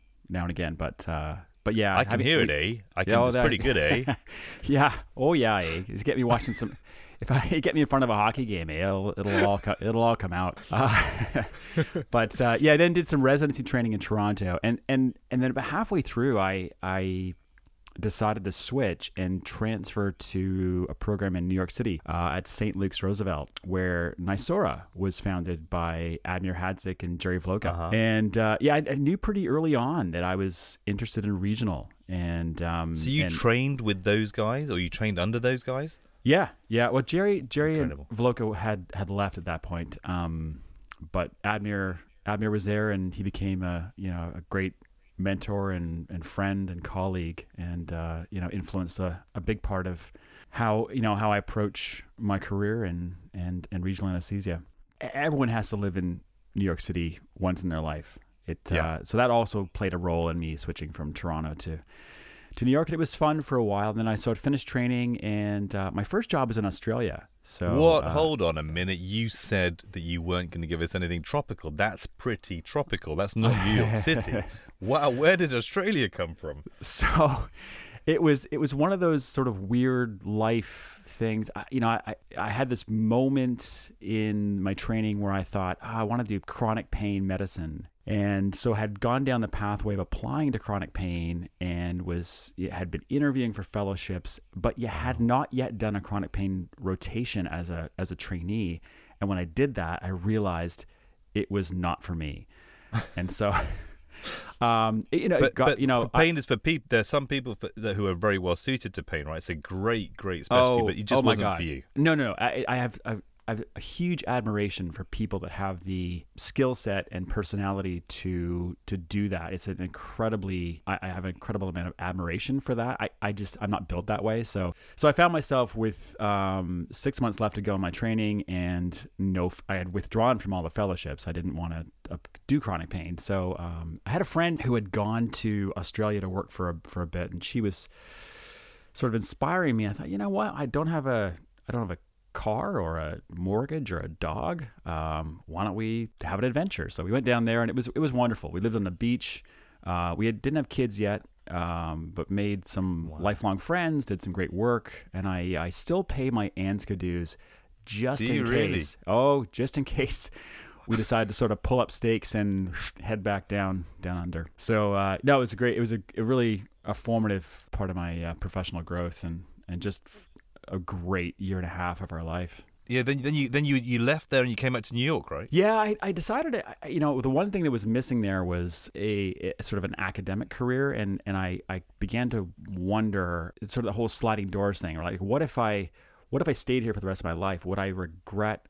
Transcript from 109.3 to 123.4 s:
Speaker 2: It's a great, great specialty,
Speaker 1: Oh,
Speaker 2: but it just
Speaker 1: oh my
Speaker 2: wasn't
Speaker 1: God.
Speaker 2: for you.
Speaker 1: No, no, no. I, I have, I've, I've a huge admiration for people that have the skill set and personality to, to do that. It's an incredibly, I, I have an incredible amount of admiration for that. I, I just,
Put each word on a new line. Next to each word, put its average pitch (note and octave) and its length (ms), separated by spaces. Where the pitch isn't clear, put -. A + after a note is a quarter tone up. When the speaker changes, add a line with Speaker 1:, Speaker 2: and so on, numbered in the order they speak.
Speaker 2:
It's - 100
a F2 60
great, F#2+ 600
great F#2 300
specialty, B2 360
Speaker 1:
Oh, A2 40
Speaker 2:
but G2+ 100
it G#2 80
just B2+ 160
Speaker 1:
oh - 20
my B2+ 80
Speaker 2:
wasn't G#2+ 160
Speaker 1:
God. F#2 120
Speaker 2:
for E2+ 40
you. C#2+ 200
Speaker 1:
No, D#3 220
no, C3+ 140
no. - 60
I, B2 320
I B2 80
have, B2 280
I've, A2 180
I've A2+ 160
a - 60
huge F3 480
admiration G#2 640
for F2+ 100
people - 380
that - 100
have F#2+ 320
the F2+ 420
skill B2+ 400
set G2 340
and F#2 160
personality G2 800
to, F2 720
to G2 100
do G2+ 340
that. E2+ 220
It's F#2 140
an F2+ 160
incredibly, F#2+ 1040
I, F#2+ 160
I F#2+ 60
have F2+ 160
an F#2+ 60
incredible G2 380
amount F2 200
of - 100
admiration F2+ 640
for B2+ 160
that. A#2+ 240
I, A2 80
I G#2+ 120
just, G2+ 280